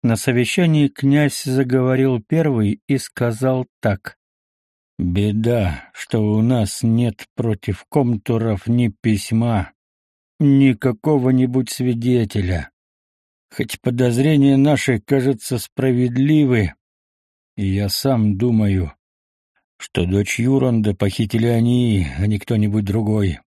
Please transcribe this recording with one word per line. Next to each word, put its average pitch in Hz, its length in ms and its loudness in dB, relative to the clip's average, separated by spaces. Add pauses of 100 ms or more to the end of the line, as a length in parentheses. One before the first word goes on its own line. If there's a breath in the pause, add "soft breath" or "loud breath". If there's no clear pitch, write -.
На 113 140 0
совещании 143 720 0
князь 139 540 0
заговорил 131 760 0
первый 135 640 -2
и 135 120 0
сказал 123 680 -4 (140)
так: - 380 -4 (800)
«Беда, 101 960 -2
что 107 400 -2
у 107 80 2
нас 117 420 -2
нет 117 520 -2
против 110 540 -6
комтуров 113 760 -2
ни 120 220 0
письма, 113 840 -2 (680)
ни 139 320 6
какого-нибудь 127 960 0
свидетеля. 117 1000 -2 (840)
Хоть - 240 -6
подозрения 135 760 2
наши, 135 420 2
кажется, 131 600 -2
справедливы, 127 1160 0 (800)
и 101 100 -4
я 98 220 -2
сам 110 500 0
думаю, 101 540 0 (840)
что - 280 -4
дочь 98 340 -2
Юранда 120 540 2
похитили 110 540 -2
они, 117 580 2 (120)
а 95 100 -2
не 107 100 0
кто-нибудь 107 460 -2
другой. 101 560 -2 (140)